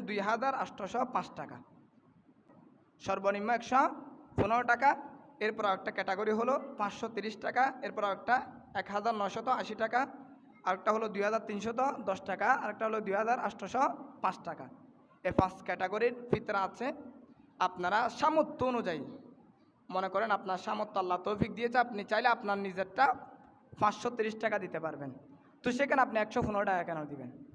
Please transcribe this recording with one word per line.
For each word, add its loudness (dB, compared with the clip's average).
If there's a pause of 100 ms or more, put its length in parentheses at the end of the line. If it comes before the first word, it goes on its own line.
দুই -2
হাজার 0
আটশত -4
পাঁচ -2 (100)
টাকা। -10 (1400)
সর্বনিম্ন 0
একশো 4 (540)
পনেরো 2
টাকা। 4 (500)
এরপর -2
একটা 0
ক্যাটাগরি 0
হলো 0
পাঁচশো -4
তিরিশ -6
টাকা, 2 (100)
এরপর -4
একটা 2 (380)
এক -4
হাজার 0
নয়শত -2
আশি 0
টাকা, 2 (580)
আরেকটা 2
হলো 0
দুই -2
হাজার 2
তিনশত -4 (280)
দশ 0 (100)
টাকা, 2
আরেকটা -2
হলো 0
দুই -2
হাজার 2
আটশত 0 (300)
পাঁচ 0
টাকা। -10 (560)
এই 0
পাঁচ 2
ক্যাটাগরির 0 (160)
ফিতরা 0
আছে। -4 (680)
আপনারা 2
সামর্থ্য 2
অনুযায়ী, 0 (840)
মনে 0
করেন 2
আপনার 0
সামর্থ্য -4
আল্লাহ 2
তৌফিক 0
দিয়েছে, 0
আপনি 2
চাইলে 4
আপনার 2
নিজেরটা 2 (680)
পাঁচশো 2
তিরিশ 0
টাকা 0
দিতে -6
পারবেন, -6 (520)
তো 0
সেখানে 4
আপনি 2
একশো 0
পনেরো 0
টাকা 2
কেন -4
দিবেন? -10 (240)